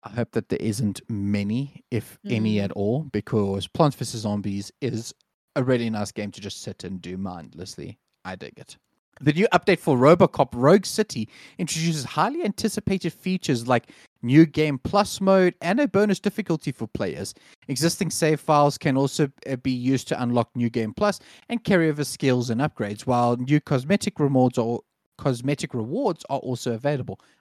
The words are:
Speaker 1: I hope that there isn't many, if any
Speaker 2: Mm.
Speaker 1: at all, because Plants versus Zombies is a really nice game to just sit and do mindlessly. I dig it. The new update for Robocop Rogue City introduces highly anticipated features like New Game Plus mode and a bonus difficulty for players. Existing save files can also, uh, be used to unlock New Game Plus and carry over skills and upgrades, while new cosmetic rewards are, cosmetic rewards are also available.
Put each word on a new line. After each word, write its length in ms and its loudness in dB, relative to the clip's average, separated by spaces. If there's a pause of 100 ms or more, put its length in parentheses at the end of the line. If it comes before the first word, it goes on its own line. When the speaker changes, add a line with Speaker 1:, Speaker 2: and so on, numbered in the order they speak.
Speaker 1:
I 60 -12
hope 220 -4
that 180 -4
there 100 -2
isn't 480 -2
many, 800 -2
if 260 -6 (140)
any 280 0
Speaker 2:
Mm. 40 0
Speaker 1:
at 100 -4
all, 300 -2 (100)
because 540 -2
Plants 300 2
versus 240 -8
Zombies 500 -4 (100)
is 320 -6 (440)
a 60 0
really 260 2
nice 220 -4
game 220 -8
to 80 -18
just 220 -12
sit 200 -14
and 180 -10
do 160 -10
mindlessly. 800 -12 (280)
I 100 -10
dig 220 -16
it. 200 -20 (440)
The 120 2
new 200 2
update 260 4
for 180 2
Robocop 560 6
Rogue 320 4
City 440 -4 (300)
introduces 440 -2
highly 400 -2
anticipated 720 -4
features 560 -2
like 240 0 (280)
New 260 8
Game 320 0
Plus 420 0
mode 400 4
and 180 0
a 80 2
bonus 320 2
difficulty 540 -4
for 160 -8
players. 460 -6 (340)
Existing 420 -2
save 300 0
files 360 4
can 200 0
also, 340 0 (180)
uh, 60 -4
be 160 -4
used 380 0
to 120 -2
unlock 360 0
New 140 0
Game 220 -4
Plus 280 -2 (280)
and 140 -6
carry 260 4
over 140 -2
skills 480 0
and 100 -2
upgrades, 420 -4
while 340 2
new 240 0
cosmetic 580 -2
rewards 400 4
are, 220 -2 (380)
cosmetic 540 -4
rewards 560 -4
are 120 -4
also 320 -6
available. 480 -4 (200)